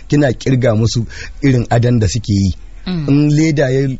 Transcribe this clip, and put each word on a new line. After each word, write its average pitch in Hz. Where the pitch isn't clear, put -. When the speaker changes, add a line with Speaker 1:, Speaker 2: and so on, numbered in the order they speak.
Speaker 1:
kina 147
kirga 123
musu 113
irin 127
adan 120
da 110
suke 104
yi. 98
Speaker 2:
Mm. 170
Speaker 1:
In 147
leda 147
ya 135